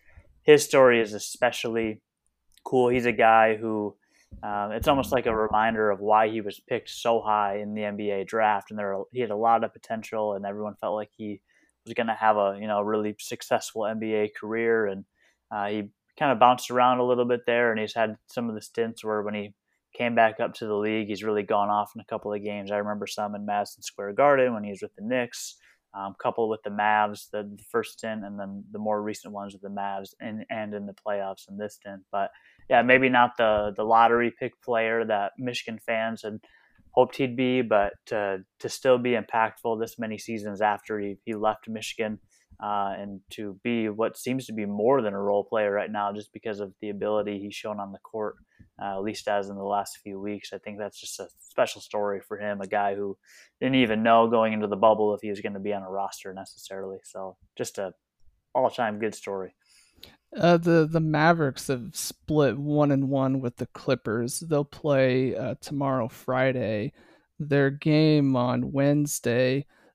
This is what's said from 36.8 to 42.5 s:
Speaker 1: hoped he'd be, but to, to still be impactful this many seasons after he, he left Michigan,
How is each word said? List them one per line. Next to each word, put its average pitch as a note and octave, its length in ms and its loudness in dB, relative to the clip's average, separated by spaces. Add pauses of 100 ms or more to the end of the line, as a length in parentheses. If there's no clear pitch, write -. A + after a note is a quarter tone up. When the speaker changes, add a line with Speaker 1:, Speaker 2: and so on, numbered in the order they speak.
Speaker 1:
hoped B2+ 240 4
he'd B2 200 -2
be, B2+ 240 2
but G#2+ 320 2 (140)
to, G2 360 -2 (180)
to A#2 100 -6
still B2+ 260 4
be B2 140 0
impactful A2+ 680 0
this A2+ 200 -8
many A2 180 -6
seasons G#2 460 -8
after G#2+ 360 0
he, G2+ 280 -6
he A2+ 80 -6
left G#2+ 340 -2
Michigan, G#2+ 500 -6 (440)